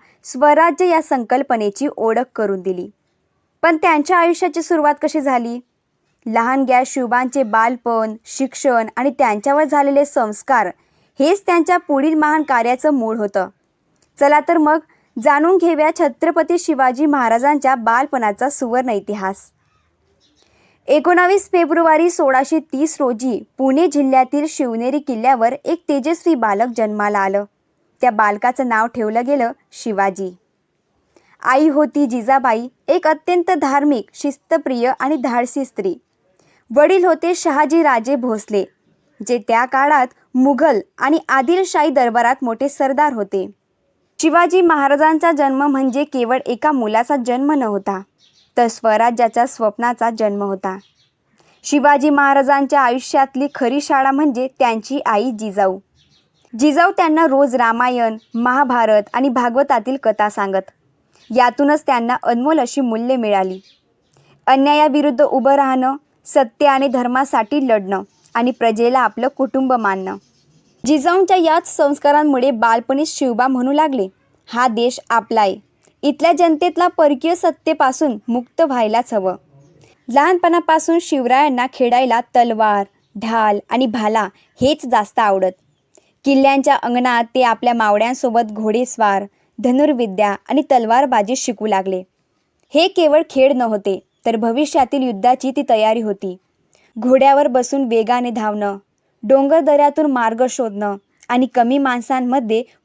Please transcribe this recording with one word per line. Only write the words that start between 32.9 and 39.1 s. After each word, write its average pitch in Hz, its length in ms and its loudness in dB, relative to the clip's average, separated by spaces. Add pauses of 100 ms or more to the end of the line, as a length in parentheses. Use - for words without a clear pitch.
अत्यंत 330 440 -2
धार्मिक, 277 600 0
शिस्तप्रिय 262 840 -4
आणि 285 160 -2
धाडसी 254 500 -4
स्त्री. 190 300 -6 (840)
वडील 349 280 6
होते 339 300 0
शहाजी 302 480 0
राजे 254 320 0
भोसले, 214 500 -4 (640)